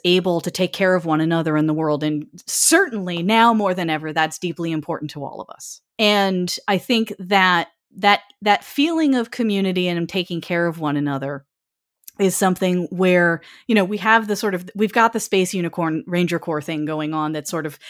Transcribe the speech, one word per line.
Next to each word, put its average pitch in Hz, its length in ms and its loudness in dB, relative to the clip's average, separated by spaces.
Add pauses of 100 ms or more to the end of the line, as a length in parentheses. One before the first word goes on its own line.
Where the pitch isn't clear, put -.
able 180 380 2
to - 80 -4
take 180 220 -2
care 185 220 2
of 170 100 0
one 156 160 2
another 160 360 0
in 151 100 2
the 156 80 0
world. 151 300 -2
And 151 220 -2 (200)
certainly 208 760 0
now 226 300 6
more 202 220 2
than 175 160 -2
ever, 156 220 -4
that's 156 260 -2
deeply 170 320 -4
important 156 420 -4
to 143 120 -10
all - 160 -12
of - 100 -14
us. - 300 -18 (180)
And 196 560 2 (140)
I 196 100 2
think 226 400 0
that, 185 500 2 (280)
that, 202 240 2 (220)
that 202 220 2
feeling 311 520 2
of 233 160 -2
community 196 560 0
and 170 200 -2
taking 175 320 -4
care 170 260 -2
of 165 120 -4
one 151 180 -2
another 139 480 -4 (760)
is 190 180 2
something 180 540 0
where, 175 500 2 (260)
you 226 80 0
know, 202 100 2
we 202 140 -4
have 220 300 4
the 208 80 0
sort 202 180 -2
of, 180 220 -6
we've 202 160 0
got 233 200 4
the 226 80 -4
Space 185 320 0
Unicorn 165 540 -2
Ranger 175 320 0
Corps 151 240 -4
thing 151 220 -4
going 156 300 -4
on. 156 180 -2
That's 151 180 -6
sort 160 160 -4
of, 143 120 -10 (120)